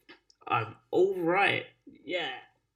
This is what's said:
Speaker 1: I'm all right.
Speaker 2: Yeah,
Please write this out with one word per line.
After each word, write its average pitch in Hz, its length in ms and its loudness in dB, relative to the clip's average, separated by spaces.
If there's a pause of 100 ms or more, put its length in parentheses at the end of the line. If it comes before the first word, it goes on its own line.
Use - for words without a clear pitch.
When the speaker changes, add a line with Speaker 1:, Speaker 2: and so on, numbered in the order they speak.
(480)
Speaker 1:
I'm 113 280 -2 (160)
all - 280 4
right. 170 460 2 (380)
Speaker 2:
Yeah, 160 280 -6 (440)